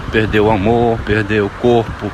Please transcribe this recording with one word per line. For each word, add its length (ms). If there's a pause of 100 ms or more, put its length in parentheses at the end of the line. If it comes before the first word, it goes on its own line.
(120)
Perdeu 340
o 60
amor, 480
perdeu 460
o 40
corpo, 640